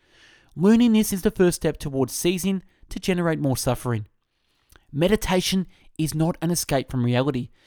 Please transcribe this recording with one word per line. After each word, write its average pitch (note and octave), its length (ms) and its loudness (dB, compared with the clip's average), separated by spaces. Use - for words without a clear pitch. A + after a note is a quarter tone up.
Learning A3+ 360 4
this G#3+ 220 2
is F#3 80 -6
the G#3+ 100 2
first F3+ 240 2
step - 220 -4
towards C3+ 340 -2
ceasing F#3 500 -2
to - 100 -12
generate E3+ 400 0
more C#3 160 0
suffering. A#2+ 520 -4
Meditation F#3 720 0
is D#3 160 -2
not D#3+ 280 -2
an E3 100 -2
escape C#3+ 400 -2
from B2 140 0
reality. B2 440 0